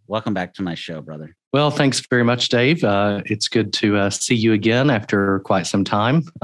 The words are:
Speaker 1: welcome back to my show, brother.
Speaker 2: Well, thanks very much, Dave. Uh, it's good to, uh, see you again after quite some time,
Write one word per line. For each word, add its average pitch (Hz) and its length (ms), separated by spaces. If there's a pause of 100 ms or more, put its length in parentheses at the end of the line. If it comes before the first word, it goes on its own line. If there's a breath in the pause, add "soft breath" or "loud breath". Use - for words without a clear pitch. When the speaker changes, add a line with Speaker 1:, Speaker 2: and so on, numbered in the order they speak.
Speaker 1:
welcome 104 300
back 90 180
to - 80
my 87 140
show, 80 260
brother. 78 340 (160)
Speaker 2:
Well, 143 200
thanks 143 280 (120)
very 123 120
much, 120 260
Dave. 127 340
Uh, 101 420
it's 107 220
good 107 260
to, 104 240
uh, 98 140
see - 240
you 113 180
again 113 380
after 98 480
quite 98 260
some 98 180
time, 117 420 (180)